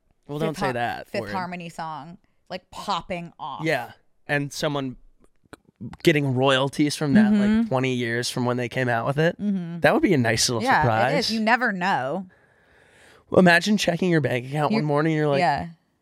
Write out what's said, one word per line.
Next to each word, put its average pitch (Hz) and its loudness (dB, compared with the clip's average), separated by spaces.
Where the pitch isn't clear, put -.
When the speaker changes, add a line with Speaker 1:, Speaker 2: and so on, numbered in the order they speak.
Speaker 1:
Well, 147 -6
Speaker 2:
Fifth 160 0
Speaker 1:
don't 156 -4
say 180 -2
Speaker 2:
Har-, 127 -2
Speaker 1:
that 113 -4
Speaker 2:
Fifth 202 -6
Speaker 1:
word. 202 -8
Speaker 2:
Harmony 180 -8
song, 160 -12
like, - -12
popping 175 -6
off. 143 -10
Speaker 1:
Yeah. 127 -2
And 143 -4
someone 139 -4
getting 143 2
royalties 139 2
from 143 0
that, 214 6
like, 208 4
Speaker 2:
Mm-hmm. 220 2
Speaker 1:
twenty 131 0
years 120 -2
from 123 -2
when 123 0
they 120 -4
came 131 0
out 117 0
with 139 -2
it. 165 0
Speaker 2:
Mm-hmm. 175 -4
Speaker 1:
That 160 4
would 302 2
be 220 4
a 147 4
nice 117 2
little 120 -2
Speaker 2:
Yeah, 233 4
Speaker 1:
surprise. 120 2
Speaker 2:
it 294 2
is. 208 -2
You 226 -2
never 233 2
know. 180 -2
Speaker 1:
Well, - 4
imagine 180 4
checking 175 0
your 165 4
bank 127 -2
account 143 -2
Speaker 2:
You - 0
Speaker 1:
one 147 0
morning 151 2
and 156 0
you're 151 0
like, 143 2
Speaker 2:
Yeah. 165 0